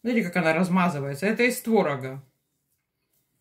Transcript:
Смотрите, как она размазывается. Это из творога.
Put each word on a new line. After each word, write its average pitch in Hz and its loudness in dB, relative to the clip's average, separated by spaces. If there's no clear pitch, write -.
Смотрите, 226 0
как 180 -2
она 160 2
размазывается. 165 0
Это 220 2
из 240 0
творога. 139 0